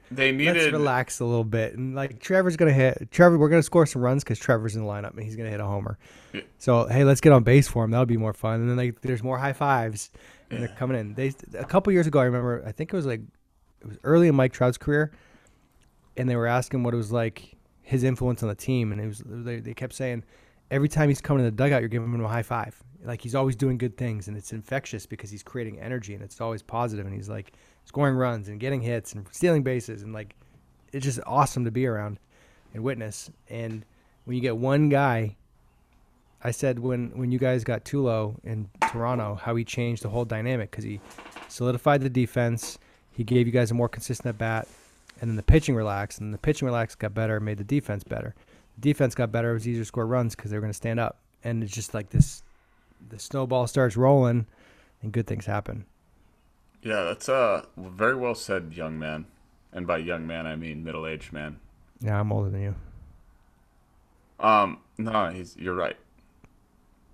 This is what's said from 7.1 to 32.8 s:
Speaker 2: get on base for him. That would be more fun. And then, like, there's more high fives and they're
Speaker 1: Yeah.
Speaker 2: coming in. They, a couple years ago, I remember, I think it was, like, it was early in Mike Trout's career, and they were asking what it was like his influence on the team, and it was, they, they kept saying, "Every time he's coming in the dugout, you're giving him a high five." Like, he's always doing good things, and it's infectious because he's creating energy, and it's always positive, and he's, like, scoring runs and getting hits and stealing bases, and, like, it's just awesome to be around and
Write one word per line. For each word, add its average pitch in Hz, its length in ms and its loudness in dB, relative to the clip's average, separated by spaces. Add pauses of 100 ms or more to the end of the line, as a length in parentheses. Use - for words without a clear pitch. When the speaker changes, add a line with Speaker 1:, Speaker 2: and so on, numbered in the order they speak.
Speaker 2:
get 156 100 10
on 127 120 10
base 131 220 8
for 113 200 0
him. 110 60 0
That 117 80 4
would 127 100 2
be 117 80 2
more 110 160 0
fun. 113 260 -2
And 117 100 0
then, 123 60 0
like, 123 240 -2
there's 123 240 -4
more 127 140 -2
high 135 160 -2
fives 120 580 0 (380)
and 120 100 -6
they're 117 80 -4
Speaker 1:
Yeah. - 80 -10
Speaker 2:
coming 127 240 -2
in. 104 140 -8
They, 135 200 -2 (240)
a 127 60 -8
couple 190 300 2
years 175 140 4
ago, 147 120 4
I 127 60 6
remember, 123 400 0
I 107 80 -8
think 160 180 -8
it 202 60 -6
was, 156 80 -4
like, 117 160 -4 (580)
it - 80 -18
was 104 160 -16
early 170 240 6
in 151 80 6
Mike 131 160 6
Trout's 127 260 2
career, 147 360 0 (1040)
and 127 120 0
they 123 60 2
were 117 120 0
asking 123 360 0
what 120 100 0
it 120 40 0
was 110 140 -4
like 113 440 -4 (340)
his 131 140 2
influence 127 400 0
on 110 60 -2
the 104 60 -4
team, 123 360 -2
and 104 100 -4
it 107 60 -6
was, 107 180 -10
they, 117 340 -10
they 113 140 -12
kept 127 200 -10
saying, 123 300 -4 (460)
"Every 139 180 2
time 147 220 4
he's 135 120 2
coming 139 220 2
in - 20 4
the 110 100 0
dugout, 131 260 2
you're 117 80 -2
giving 117 240 -2
him 117 100 -2
a 110 40 -2
high 117 160 -2
five." 113 380 -6 (220)
Like, 117 180 -8
he's 117 120 -8
always 135 220 2
doing 127 240 0
good 120 180 -4
things, 107 300 -4
and 104 100 -10
it's - 160 -14
infectious 113 540 -8
because 101 240 -14
he's 104 100 -16
creating 113 380 -10
energy, 110 340 -8
and 104 100 -12
it's - 160 -20
always 113 220 -6
positive, 113 460 -4
and 98 80 -8
he's, 101 140 -10
like, 104 240 -12 (320)
scoring 139 300 2
runs 120 320 0
and 104 120 -12
getting 131 220 -2
hits 117 320 -4
and 104 180 -10
stealing 165 320 2
bases, 117 400 -4
and, 110 100 -12
like, 107 220 -14 (580)
it's 135 120 -6
just 123 200 -2
awesome 131 400 0
to 113 60 -2
be 127 160 0
around 104 320 -6 (540)
and 110 100 -8